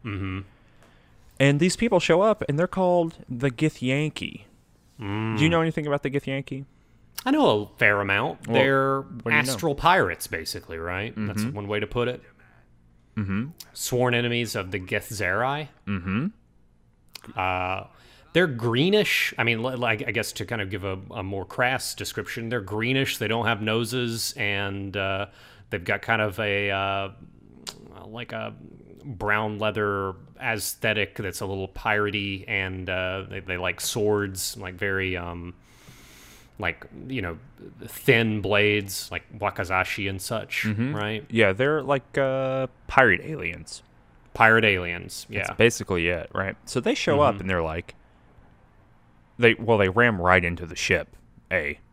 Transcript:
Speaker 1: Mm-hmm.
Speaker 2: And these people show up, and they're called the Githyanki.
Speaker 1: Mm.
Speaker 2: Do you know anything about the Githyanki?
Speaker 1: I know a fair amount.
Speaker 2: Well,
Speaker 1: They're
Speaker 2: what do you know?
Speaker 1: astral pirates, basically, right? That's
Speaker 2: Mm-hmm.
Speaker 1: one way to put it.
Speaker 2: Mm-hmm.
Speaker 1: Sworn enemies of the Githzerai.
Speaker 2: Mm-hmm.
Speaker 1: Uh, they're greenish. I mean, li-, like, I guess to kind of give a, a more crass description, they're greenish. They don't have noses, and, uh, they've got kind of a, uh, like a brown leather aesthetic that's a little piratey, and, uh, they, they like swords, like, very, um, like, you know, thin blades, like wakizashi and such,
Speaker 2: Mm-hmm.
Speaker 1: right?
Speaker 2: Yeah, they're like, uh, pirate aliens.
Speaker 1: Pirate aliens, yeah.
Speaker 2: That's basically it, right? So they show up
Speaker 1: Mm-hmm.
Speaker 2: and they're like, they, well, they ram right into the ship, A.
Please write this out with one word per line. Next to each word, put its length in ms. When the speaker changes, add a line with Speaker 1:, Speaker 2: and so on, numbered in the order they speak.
Speaker 1:
Mm-hmm. 340
Speaker 2:
And 220
these 160
people 240
show 220
up, 260
and 100
they're 100
called 480
the 240
Githyanki. 920
Speaker 1:
Mm. 360
Speaker 2:
Do 60
you 60
know 100
anything 260
about 180
the 60
Githyanki? 540
Speaker 1:
I 60
know 180
a 40
fair 220
amount. 480
Speaker 2:
Well, 80
Speaker 1:
They're 460
Speaker 2:
what 240
do 60
you 0
know? 60
Speaker 1:
astral 240
pirates, 520
basically, 500
right? 400
That's 260
Speaker 2:
Mm-hmm. 120
Speaker 1:
one 120
way 140
to 60
put 200
it. 140
Speaker 2:
Mm-hmm. 300
Speaker 1:
Sworn 400
enemies 420
of 160
the 80
Githzerai. 880
Speaker 2:
Mm-hmm. 420
Speaker 1:
Uh, 460
they're 140
greenish. 880
I 60
mean, 200
li-, 120
like, 320
I 40
guess 220
to 120
kind 160
of 80
give 140
a, 140
a 120
more 220
crass 500
description, 540
they're 120
greenish. 560
They 100
don't 180
have 160
noses, 760
and, 580
uh, 300
they've 140
got 180
kind 200
of 180
a, 320
uh, 380
like 240
a 220
brown 560
leather 540
aesthetic 720
that's 260
a 40
little 220
piratey, 800
and, 420
uh, 400
they, 100
they 180
like 240
swords, 760
like, 180
very, 420
um, 360
like, 260
you 140
know, 160
thin 540
blades, 680
like 120
wakizashi 720
and 120
such, 460
Speaker 2:
Mm-hmm. 280
Speaker 1:
right? 340
Speaker 2:
Yeah, 240
they're 280
like, 360
uh, 500
pirate 360
aliens. 580
Speaker 1:
Pirate 320
aliens, 640
yeah. 180
Speaker 2:
That's 100
basically 520
it, 240
right? 220
So 160
they 140
show 260
up 140
Speaker 1:
Mm-hmm. 60
Speaker 2:
and 80
they're 140
like, 320
they, 160
well, 240
they 100
ram 340
right 220
into 220
the 100
ship, 400
A. 300